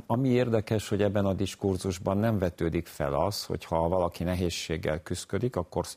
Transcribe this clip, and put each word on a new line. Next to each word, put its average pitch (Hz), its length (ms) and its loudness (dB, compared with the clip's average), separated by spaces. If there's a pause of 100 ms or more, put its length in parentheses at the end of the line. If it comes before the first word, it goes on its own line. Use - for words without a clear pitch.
ami 127 220 2
érdekes, 113 600 2
hogy 101 120 2
ebben 101 240 2
a 95 80 2
diskurzusban 95 840 0
nem 110 220 2
vetődik 85 480 0
fel 71 260 -2
az, 87 320 0
hogy 85 200 -6
ha 82 220 2
valaki 87 360 0
nehézséggel 82 760 -2
küszködik, 98 540 -4
akkor 87 300 -2 (120)